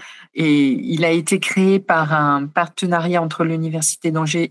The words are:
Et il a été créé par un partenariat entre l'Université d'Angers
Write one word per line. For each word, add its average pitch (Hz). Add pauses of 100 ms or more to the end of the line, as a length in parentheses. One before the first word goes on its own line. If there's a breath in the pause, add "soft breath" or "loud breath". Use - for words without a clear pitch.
(360 loud breath)
Et 147
il 156
a 165
été 170
créé 190
par 160
un 143
partenariat 170
entre 160
l'Université 160
d'Angers 160